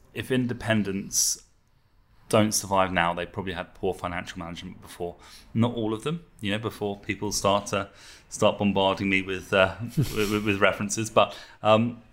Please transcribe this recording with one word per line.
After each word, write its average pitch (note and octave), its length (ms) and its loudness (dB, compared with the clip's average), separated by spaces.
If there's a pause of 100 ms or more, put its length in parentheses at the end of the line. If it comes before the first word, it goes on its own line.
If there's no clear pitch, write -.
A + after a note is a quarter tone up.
(120)
if - 180 -10
independents A2+ 1120 -2 (840)
don't G#2+ 240 2
survive F#2+ 400 0
now, F2 220 2
they F2 120 -6
probably F2+ 280 -8
had F2 200 -10
poor F#2 200 -2
financial F2+ 440 -8
management F2 440 -12
before. - 340 -12 (380)
Not A#2+ 200 2
all A2 200 -2
of A2 100 -8
them, E3 200 -4 (160)
you G2+ 120 -2
know, G#2+ 60 -2
before G#2 400 -4
people G2+ 340 -6
start G2+ 340 2
to, G2+ 220 -4 (400)
start G2+ 300 2
bombarding G2 500 2
me F#2+ 140 2
with, F#2 300 -6
uh, F#2+ 220 6 (120)
<laughs> A#2+ 100 -6
with, G#2+ 340 0
with, G#2+ 140 0
with G2 160 0
references. G#2 500 0
But, - 260 4 (260)
um, A2 400 4 (100)